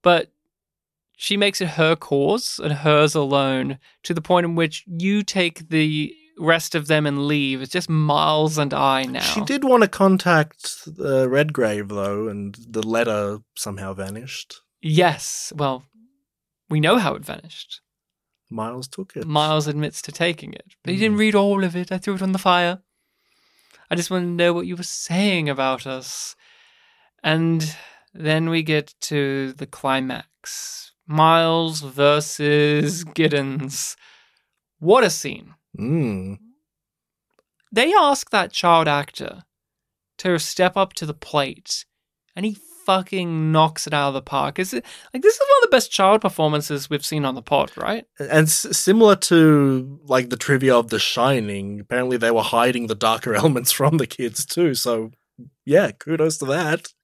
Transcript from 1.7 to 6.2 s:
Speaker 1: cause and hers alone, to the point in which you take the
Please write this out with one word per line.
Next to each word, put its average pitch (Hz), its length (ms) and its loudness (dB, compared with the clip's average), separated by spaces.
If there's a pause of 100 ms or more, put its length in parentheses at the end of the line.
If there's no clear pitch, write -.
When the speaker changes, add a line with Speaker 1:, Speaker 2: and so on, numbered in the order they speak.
Speaker 1:
cause 160 680 -2
and 151 80 -2
hers 151 420 4
alone, 135 640 0 (260)
to 175 100 -4
the 165 80 -4
point 175 240 2
in 170 80 -4
which 165 320 -2
you 190 360 -2
take 170 460 -4
the 156 460 0 (240)